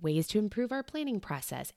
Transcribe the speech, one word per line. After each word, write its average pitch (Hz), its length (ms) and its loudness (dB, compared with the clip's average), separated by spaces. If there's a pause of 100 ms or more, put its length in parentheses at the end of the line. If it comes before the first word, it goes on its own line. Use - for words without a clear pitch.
ways 156 280 4
to 214 120 4
improve 233 320 0
our 269 100 -2
planning 277 380 -2
process, 135 560 -6